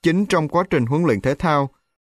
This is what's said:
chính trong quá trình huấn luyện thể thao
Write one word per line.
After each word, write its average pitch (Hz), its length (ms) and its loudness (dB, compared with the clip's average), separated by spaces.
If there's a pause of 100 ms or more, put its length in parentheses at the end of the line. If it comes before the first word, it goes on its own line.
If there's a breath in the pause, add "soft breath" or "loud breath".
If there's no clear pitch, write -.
chính 175 220 2
trong 170 220 0
quá 170 220 0
trình 135 160 0
huấn 147 180 0
luyện 117 180 2
thể 135 140 -2
thao 143 340 0 (400)